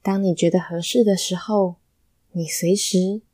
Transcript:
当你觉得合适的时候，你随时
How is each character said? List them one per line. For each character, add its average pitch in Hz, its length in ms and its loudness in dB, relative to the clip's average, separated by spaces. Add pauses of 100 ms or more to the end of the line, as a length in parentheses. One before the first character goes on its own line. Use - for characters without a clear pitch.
当 196 240 -2
你 180 100 2
觉 170 160 2
得 185 80 2
合 170 220 -4
适 240 240 2
的 196 120 4
时 185 200 -4
候， 190 400 0 (560)
你 170 160 -6
随 175 260 0
时 196 460 0 (140)